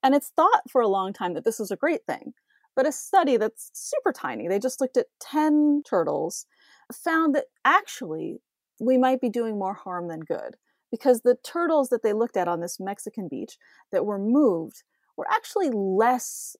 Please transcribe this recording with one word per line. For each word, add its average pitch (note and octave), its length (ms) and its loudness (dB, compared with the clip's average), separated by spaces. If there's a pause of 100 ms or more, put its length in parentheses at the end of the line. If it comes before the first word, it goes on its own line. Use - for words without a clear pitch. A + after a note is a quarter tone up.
And C4+ 140 4
it's - 200 0
thought F4+ 340 4
for B3+ 120 4
a A3+ 60 4
long F#3+ 260 0
time F3+ 200 -4
that E3+ 100 -6
this A3+ 160 0
is G#3 120 -6
a F#3+ 40 -2
great D4 300 -2
thing. - 280 -8 (420)
But C4 120 2
a D4+ 40 2
study C#4+ 460 2
that's - 360 -4
super - 400 -2
tiny, A#2 340 -8
they G3 120 0
just B3 200 -4
looked B3+ 180 0
at - 100 0 (120)
ten D4+ 680 2
turtles, D#3+ 580 -2 (480)
found D#4+ 420 0
that - 100 -2 (200)
actually D#3+ 760 -2 (380)
we B3+ 180 4
might B3+ 220 4
be B3 100 -2
doing A3 300 -4
more F#3+ 140 -4
harm F3+ 340 -8
than D#3+ 140 -10
good, - 340 -8 (340)
because B3 320 2
the B3 220 4
turtles D#4+ 460 0
that A#3 140 -2
they G#3 100 0
looked A3 240 -2
at F3+ 100 0
on F3 140 -2
this F3 180 -10
Mexican G3 480 -10
beach - 300 -12 (340)
that G3 140 0
were G#3 120 -4
moved G#3 680 2 (340)
were - 120 -8
actually G#4 420 -2
less G#3+ 880 0